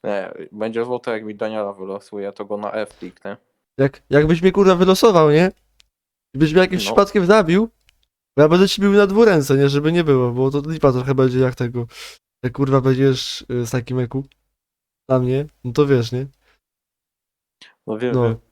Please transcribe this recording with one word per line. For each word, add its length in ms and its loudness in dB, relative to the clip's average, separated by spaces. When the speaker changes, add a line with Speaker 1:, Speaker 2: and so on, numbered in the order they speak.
Speaker 1:
Nie, 280 -8
będzie 320 -6
złote, 260 -8
jak 140 -6
mi 100 -12
Daniela 380 -8
wylosuje, 600 -12
to 120 -14
go 120 -8
na 160 -6
F 260 -6
kliknę. 380 -16
Speaker 2:
Jak, 320 -2
jakbyś 320 2
mnie, 100 4
kurwa, 220 4
wylosował, 560 4
nie? 220 2
Gdybyś 180 0
mnie 80 4
jakimś 240 -2
Speaker 1:
No. 20 -6
Speaker 2:
przypadkiem 400 0
zabił, 420 4
bo 60 4
ja 60 6
będę 200 4
ci 140 -6
bił 100 2
na 140 6
dwuręce, 500 2
nie? 120 2
Żeby 240 0
nie 120 0
było, 280 2
bo 180 -2
to 200 -4
lipa 220 2
trochę 220 -2
będzie, 240 0
jak 160 0
tego, 320 -8
jak, 80 -4
kurwa, 280 0
będziesz, 680 0
y, 160 -4
z 40 -14
takim 280 -6
eku 260 -6
na 100 2
mnie, 280 -2
no 80 -8
to 140 2
wiesz, 260 0
nie? 140 -6
Speaker 1:
No 120 -8
wiem, 160 -4
Speaker 2:
No. 80 0
Speaker 1:
wiem. 140 -2